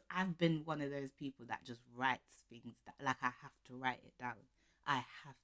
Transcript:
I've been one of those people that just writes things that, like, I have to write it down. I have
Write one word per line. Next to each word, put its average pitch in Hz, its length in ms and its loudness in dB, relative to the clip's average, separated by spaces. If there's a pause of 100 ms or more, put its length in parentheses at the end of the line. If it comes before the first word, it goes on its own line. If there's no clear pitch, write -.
(100)
I've 185 280 0
been 165 260 6
one 156 160 0
of 143 100 0
those 139 220 -4
people 135 360 -8
that - 160 -4
just 120 160 -10 (140)
writes 127 400 2 (140)
things 120 280 -12 (100)
that, - 80 -16 (100)
like, 131 180 2
I 127 100 2 (100)
have 143 100 -16 (140)
to 123 80 -14
write 127 300 -2
it 123 140 -20
down. 123 160 -4 (520)
I 139 100 4 (280)
have 139 200 -14